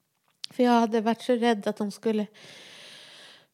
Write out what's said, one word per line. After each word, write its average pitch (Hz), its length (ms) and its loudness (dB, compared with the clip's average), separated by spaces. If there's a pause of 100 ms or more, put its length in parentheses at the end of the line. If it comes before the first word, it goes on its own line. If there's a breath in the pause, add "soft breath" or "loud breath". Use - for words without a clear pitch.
(500)
För - 140 -2
jag 240 80 4
hade 233 300 2
varit 220 200 -2
så 254 120 -2
rädd 226 340 0
att 208 120 -6
hon 208 120 -6
skulle 214 360 -4 (1300 loud breath)